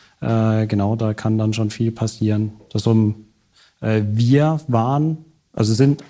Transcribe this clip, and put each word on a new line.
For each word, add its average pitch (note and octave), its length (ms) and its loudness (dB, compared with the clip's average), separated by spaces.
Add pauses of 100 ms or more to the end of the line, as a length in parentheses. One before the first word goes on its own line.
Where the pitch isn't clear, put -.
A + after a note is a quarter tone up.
(200)
äh, A2 480 0
genau, G#2 280 0
da A2 200 -2
kann A2 240 -2
dann A2 140 0
schon G#2+ 180 -2
viel A2+ 200 -2
passieren. G#2+ 600 -2 (200)
Das - 140 -4
um, A2 300 2 (640)
äh, A2 260 0
wir C3+ 600 2
waren, C#3 500 0 (340)
also A2 220 0
sind C#3 360 2